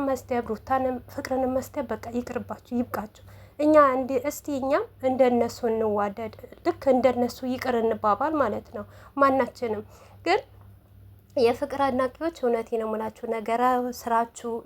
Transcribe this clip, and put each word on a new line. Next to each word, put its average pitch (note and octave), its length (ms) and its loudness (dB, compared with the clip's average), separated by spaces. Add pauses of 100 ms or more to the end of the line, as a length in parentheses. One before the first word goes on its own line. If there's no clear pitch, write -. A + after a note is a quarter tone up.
መስደብ፣ B3+ 460 -2
ሩታንም B3+ 500 -2 (120)
ፍቅርን C4 420 -4
መስደብ C4 380 -4
በቃ G#3+ 240 -6
ይቅርባችሁ፣ B3 600 -8
ይብቃችሁ። A#3+ 500 -6 (340)
እኛ D4+ 160 4 (160)
እንዲ-፣ C4 320 -2
እስቲ D4 320 -6
እኛም C#4 300 0 (200)
እንደነሱ B3 640 2
እንዋደድ፣ G#3+ 680 -2 (280)
ልክ F4 260 -2
እንደነሱ B3 580 4
ይቅር B3+ 320 -2
እንባባል A3+ 560 0
ማለት A3 380 -2
ነው G#3 140 -12 (300)
ማናችንም። B3 680 2 (400)
ግን G4 180 2 (960)
የፍቅር C4+ 460 2
አድናቂዎች C4 560 -2
እውነቴ A#3 340 0
ነው A3+ 140 -2
የምላችሁ፣ A3 420 -6
ነገረ A3+ 340 -2 (300)
ስራችሁ፣ A#3 600 -2 (140)